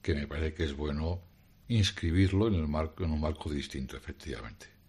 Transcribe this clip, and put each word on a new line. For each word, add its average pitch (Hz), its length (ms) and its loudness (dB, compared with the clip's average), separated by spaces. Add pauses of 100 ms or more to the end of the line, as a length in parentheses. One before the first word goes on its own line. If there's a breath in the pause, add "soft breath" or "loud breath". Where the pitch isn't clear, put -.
que 85 120 2
me 73 120 -2
parece 78 260 -2
que 82 120 -2
es 71 120 0
bueno 76 460 -2 (460)
inscribirlo 95 800 4
en 104 80 4
el 78 120 2
marco, 78 340 -2
en 82 100 0
un 76 80 0
marco 78 300 -2
distinto, 67 460 -6
efectivamente. - 720 -12 (220)